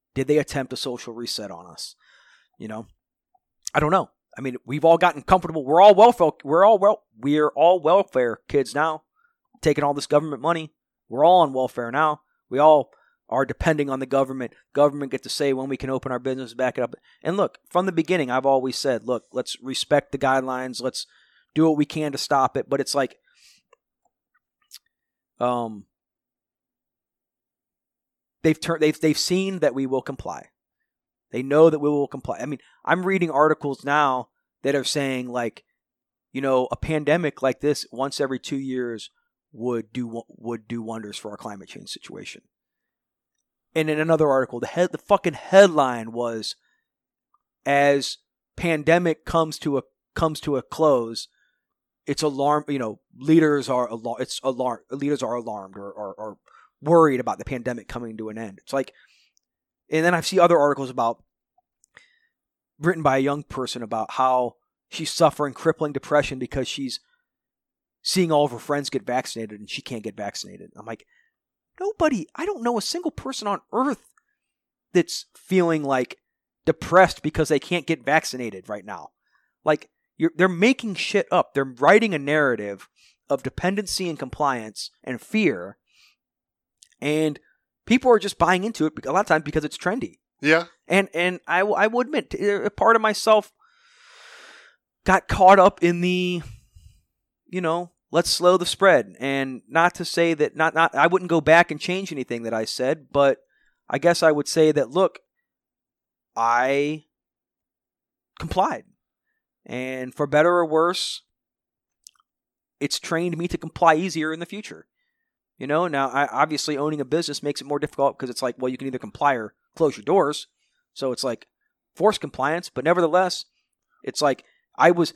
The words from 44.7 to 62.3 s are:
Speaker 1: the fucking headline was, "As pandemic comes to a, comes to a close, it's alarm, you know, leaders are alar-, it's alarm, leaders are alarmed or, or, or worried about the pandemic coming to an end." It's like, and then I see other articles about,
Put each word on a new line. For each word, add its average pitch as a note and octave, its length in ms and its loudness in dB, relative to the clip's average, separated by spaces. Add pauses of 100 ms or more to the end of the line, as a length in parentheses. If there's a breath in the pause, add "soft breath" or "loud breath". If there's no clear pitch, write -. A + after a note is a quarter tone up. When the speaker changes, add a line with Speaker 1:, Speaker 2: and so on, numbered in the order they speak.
Speaker 1:
the - 60 -12
fucking F#3 360 0
headline C#3 800 4
was, A#2 440 -6 (1080)
"As C#3+ 520 2 (380)
pandemic E3 720 0
comes D#3+ 340 -2
to C#3 180 -2
a, B2 60 -2 (320)
comes D#3+ 260 -2
to C#3+ 160 -2
a A#2+ 60 -4
close, B2 640 0 (800)
it's C#3+ 180 -6
alarm, C#3+ 440 -2
you C#3+ 120 -4
know, A2 220 -8 (160)
leaders D3 520 4
are B2+ 200 0
alar-, A#2 320 -8
it's - 220 -8
alarm, B2+ 360 -4 (120)
leaders C#3 300 -4
are A#2+ 140 -4
alarmed G#2+ 400 -10
or, G2+ 160 -14
or, G2+ 220 -10
or G#2+ 240 -14 (440 soft breath)
worried D3+ 380 4
about A#2 180 -4
the - 80 -14
pandemic A#2+ 420 -8
coming A#2 300 -12
to A2 120 -10
an G#2+ 80 -12
end." G#2 260 -14
It's - 100 -12
like, C3+ 200 -4 (960 soft breath)
and D#3+ 140 0
then F3 120 4
I E3 60 0
see F#3 180 0
other E3+ 200 6
articles C#3 300 0
about, A#2 340 -4 (1600 soft breath)